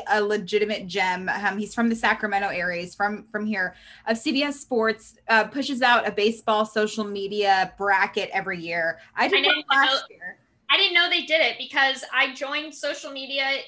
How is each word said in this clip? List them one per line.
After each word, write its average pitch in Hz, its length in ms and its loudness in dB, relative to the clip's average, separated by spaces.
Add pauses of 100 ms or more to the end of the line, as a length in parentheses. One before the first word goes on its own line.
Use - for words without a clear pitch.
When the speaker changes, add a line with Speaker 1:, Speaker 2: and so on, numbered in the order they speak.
Speaker 1:
a 208 160 2
legitimate 208 640 -2
gem. 185 420 -2
Um, 202 300 -2
he's 208 160 -8
from 233 120 4
the 226 80 2
Sacramento 208 520 0
area. 175 340 -4
He's 180 140 -12
from, 208 360 -2
from 214 140 -4
here, 190 300 -2 (320)
of 226 100 0
C 302 140 -2
B 277 100 0
S 285 180 -4
Sports, 220 580 -2 (100)
uh, 226 180 6
pushes 262 380 -2
out 240 240 4
a 208 40 0
baseball 214 540 2
social 214 380 -2
media 196 720 0
bracket 196 560 0
every 185 260 -4
year. 165 380 -4 (180)
I 247 120 2
did 285 180 2
Speaker 2:
I - 20 4
Speaker 1:
one 302 80 4
Speaker 2:
didn't 302 140 -4
Speaker 1:
last 269 220 4
Speaker 2:
know 269 80 2 (100)
Speaker 1:
year. - 300 -16 (320)
Speaker 2:
I 311 60 6
didn't 381 160 2
know 349 160 4
they 339 140 0
did 311 180 2
it, 240 160 0
because 262 460 0 (100)
I 269 220 2
joined 294 400 -6
social 302 360 -8
media 269 320 -4 (240)